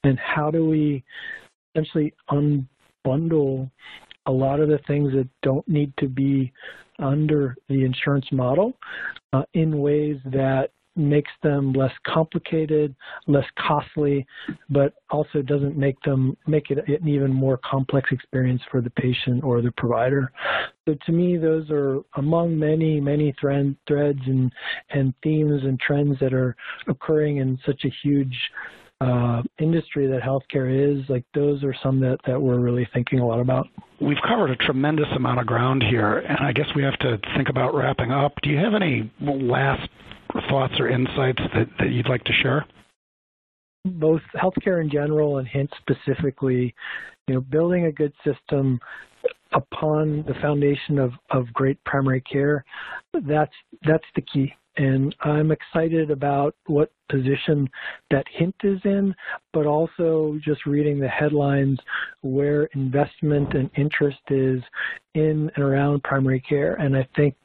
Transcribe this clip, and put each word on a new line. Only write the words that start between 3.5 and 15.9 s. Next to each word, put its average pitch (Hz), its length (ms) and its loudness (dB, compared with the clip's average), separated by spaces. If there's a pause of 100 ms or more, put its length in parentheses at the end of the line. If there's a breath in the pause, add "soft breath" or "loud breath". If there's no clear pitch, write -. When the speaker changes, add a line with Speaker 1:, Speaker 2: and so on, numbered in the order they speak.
Speaker 1:
a 131 60 -2
lot 135 300 2
of 151 80 4
the 151 180 4
things 143 260 2
that 131 140 0 (140)
don't 139 260 0
need 147 300 0
to 143 100 0
be 135 460 0 (460 loud breath)
under 143 580 0 (100)
the 135 160 2
insurance 131 480 0
model, 143 460 0 (560 loud breath)
uh, 170 100 2 (100)
in 160 260 2
ways 147 460 0
that 135 440 0 (280)
makes 147 340 2 (120)
them 139 300 2
less 135 180 2 (160)
complicated, 156 880 0 (320 loud breath)
less 143 160 4 (160)
costly, 143 680 0 (440 loud breath)
but 139 240 2 (160)
also 151 320 -2
doesn't 143 360 -2
make 139 260 0